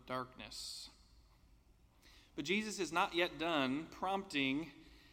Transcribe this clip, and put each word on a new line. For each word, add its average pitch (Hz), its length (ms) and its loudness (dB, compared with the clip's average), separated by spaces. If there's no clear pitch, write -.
darkness. - 840 -8
But 151 80 -4
Jesus 202 340 0
is 160 140 -2
not 170 240 2
yet 170 220 2
done 156 520 2
prompting 170 800 0